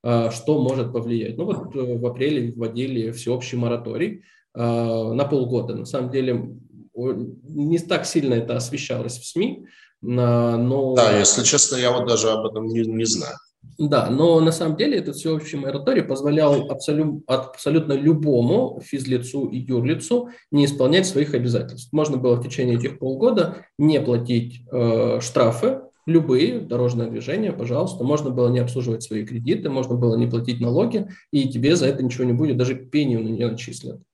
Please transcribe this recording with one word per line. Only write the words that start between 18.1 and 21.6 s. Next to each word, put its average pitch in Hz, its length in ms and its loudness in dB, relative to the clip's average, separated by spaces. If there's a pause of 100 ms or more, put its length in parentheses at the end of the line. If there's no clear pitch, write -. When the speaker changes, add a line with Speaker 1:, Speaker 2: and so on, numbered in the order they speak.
Speaker 1:
физлицу 127 680 -4
и - 120 -6
юрлицу 143 680 0 (240)
не 143 140 4
исполнять 165 400 4
своих 147 280 0
обязательств. - 580 -2